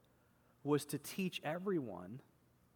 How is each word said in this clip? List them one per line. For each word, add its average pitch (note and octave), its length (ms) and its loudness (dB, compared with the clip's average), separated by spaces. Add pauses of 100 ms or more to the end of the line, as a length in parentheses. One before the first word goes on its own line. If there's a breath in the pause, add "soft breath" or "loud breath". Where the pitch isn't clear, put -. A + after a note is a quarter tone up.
(640 soft breath)
was C#3+ 220 4
to D3 120 -2
teach - 460 -2
everyone C#3 760 -2 (560)